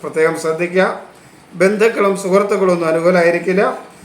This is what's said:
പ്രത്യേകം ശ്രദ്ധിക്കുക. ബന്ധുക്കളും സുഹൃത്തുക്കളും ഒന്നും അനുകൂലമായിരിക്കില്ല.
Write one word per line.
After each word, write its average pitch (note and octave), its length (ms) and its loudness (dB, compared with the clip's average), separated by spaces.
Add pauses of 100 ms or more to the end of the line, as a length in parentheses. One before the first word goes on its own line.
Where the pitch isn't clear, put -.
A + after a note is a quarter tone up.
പ്രത്യേകം D#3+ 360 -2
ശ്രദ്ധിക്കുക. F3 600 -2 (520)
ബന്ധുക്കളും G3+ 640 0
സുഹൃത്തുക്കളും F#3+ 540 0
ഒന്നും E3+ 160 0
അനുകൂലമായിരിക്കില്ല. F3 920 2 (280)